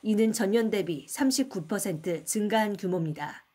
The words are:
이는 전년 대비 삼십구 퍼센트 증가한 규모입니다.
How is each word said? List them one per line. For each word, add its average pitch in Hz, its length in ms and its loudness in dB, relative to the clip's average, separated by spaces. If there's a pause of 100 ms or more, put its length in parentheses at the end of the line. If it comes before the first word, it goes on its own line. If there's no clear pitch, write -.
이는 214 320 4
전년 220 360 2
대비 170 380 -2
삼십구 262 600 0
퍼센트 175 580 -4
증가한 214 500 0
규모입니다. 160 800 -4